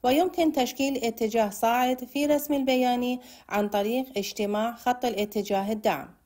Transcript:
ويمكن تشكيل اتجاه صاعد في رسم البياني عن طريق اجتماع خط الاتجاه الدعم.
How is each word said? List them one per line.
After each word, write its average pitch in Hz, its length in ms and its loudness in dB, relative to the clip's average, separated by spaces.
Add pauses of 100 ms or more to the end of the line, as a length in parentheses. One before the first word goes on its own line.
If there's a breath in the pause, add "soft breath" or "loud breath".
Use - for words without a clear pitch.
ويمكن 320 480 4
تشكيل 269 540 -2
اتجاه 226 440 0
صاعد 247 560 0
في 285 200 -2
رسم 294 280 2
البياني 247 680 2 (300 loud breath)
عن 208 200 0
طريق 220 360 0 (120)
اجتماع 208 580 -2
خط 247 300 -2
الاتجاه 208 680 -2
الدعم. 202 360 -2 (180)